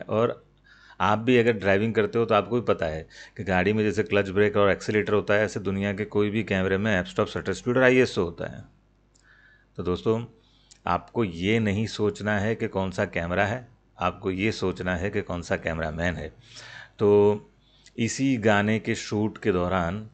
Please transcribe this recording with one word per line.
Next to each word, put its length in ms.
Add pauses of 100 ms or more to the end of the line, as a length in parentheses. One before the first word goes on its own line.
और 380 (540)
आप 180
भी 200
अगर 140
ड्राइविंग 420
करते 240
हो 60
तो 100
आपको 260
भी 60
पता 200
है 200 (300)
कि 80
गाड़ी 280
में 120
जैसे 180
क्लच 260
ब्रेक 280
और 140
एक्सीलरेटर 420
होता 220
है, 100
ऐसे 160
दुनिया 320
के 120
कोई 260
भी 140
कैमरे 340
में 200
एब्स्टॉप 300
शटर 240
स्पीड 240
और 60
आईएसओ 420
होता 320
है। 80 (1120)
तो 60
दोस्तों, 420 (640)
आपको 380
ये 340
नहीं 280
सोचना 520
है 160
कि 140
कौन 220
सा 140
कैमरा 420
है, 220 (320)
आपको 300
ये 220
सोचना 440
है 140
कि 120
कौन 200
सा 140
कैमरामैन 580
है। 140 (720)
तो 420 (580)
इसी 380
गाने 420
के 160
शूट 440
के 140
दौरान 600